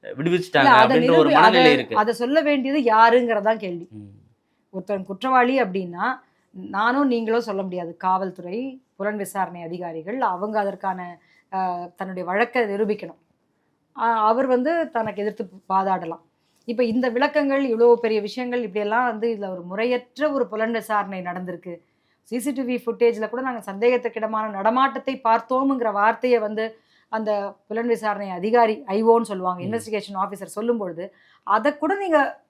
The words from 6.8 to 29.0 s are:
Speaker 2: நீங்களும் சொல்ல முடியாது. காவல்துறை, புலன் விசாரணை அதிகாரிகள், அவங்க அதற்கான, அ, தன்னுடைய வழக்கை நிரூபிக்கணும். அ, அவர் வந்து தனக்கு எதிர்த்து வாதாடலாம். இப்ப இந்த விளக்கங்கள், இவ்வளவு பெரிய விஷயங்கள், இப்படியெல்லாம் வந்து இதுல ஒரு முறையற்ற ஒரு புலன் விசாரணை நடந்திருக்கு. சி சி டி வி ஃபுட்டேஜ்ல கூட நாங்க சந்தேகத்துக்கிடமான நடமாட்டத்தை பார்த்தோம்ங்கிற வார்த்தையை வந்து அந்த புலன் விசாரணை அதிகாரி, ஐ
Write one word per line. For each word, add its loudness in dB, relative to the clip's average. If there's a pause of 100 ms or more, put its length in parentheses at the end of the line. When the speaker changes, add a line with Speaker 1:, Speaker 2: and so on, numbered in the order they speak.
Speaker 2:
நீங்களும் 0
சொல்ல -6
முடியாது. -8
காவல்துறை, -4 (140)
புலன் -6
விசாரணை -6
அதிகாரிகள், -8
அவங்க -2
அதற்கான, -6 (340)
அ, -6
தன்னுடைய -8
வழக்கை 0
நிரூபிக்கணும். -4 (760)
அ, -6
அவர் 2
வந்து 0
தனக்கு -4
எதிர்த்து -6 (200)
வாதாடலாம். -2 (380)
இப்ப -2
இந்த 0
விளக்கங்கள், 0
இவ்வளவு 4
பெரிய 0
விஷயங்கள், -6
இப்படியெல்லாம் -2
வந்து -4
இதுல -6
ஒரு -8
முறையற்ற -4
ஒரு -2
புலன் -4
விசாரணை -4
நடந்திருக்கு. -10 (420)
சி -8
சி -4
டி -6
வி -4
ஃபுட்டேஜ்ல 0
கூட -6
நாங்க -6 (100)
சந்தேகத்துக்கிடமான -2
நடமாட்டத்தை 0
பார்த்தோம்ங்கிற 0
வார்த்தையை 2
வந்து -6 (300)
அந்த -4 (120)
புலன் -4
விசாரணை -2
அதிகாரி, 2
ஐ 0